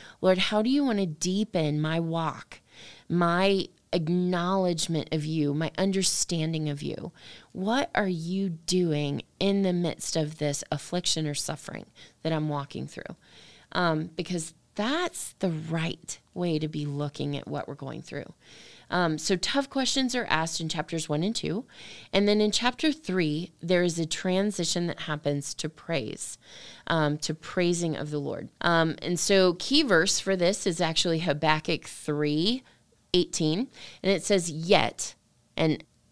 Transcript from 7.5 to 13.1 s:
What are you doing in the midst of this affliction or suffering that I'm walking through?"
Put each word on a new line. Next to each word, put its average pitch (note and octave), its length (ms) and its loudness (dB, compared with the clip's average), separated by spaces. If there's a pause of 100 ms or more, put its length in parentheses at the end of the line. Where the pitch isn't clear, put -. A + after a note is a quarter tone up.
What A3 420 -2
are G3+ 140 2
you F#3 400 -2
doing D#3+ 720 0 (160)
in G3 240 2
the F#3 120 2
midst F3 420 -2
of D#3 220 -2
this D3 340 -2
affliction D#3 540 -2
or D3 80 -4
suffering - 500 -8 (380)
that D#3+ 100 -2
I'm D#3 160 0
walking C#3 380 -6
through?" - 300 -14 (560)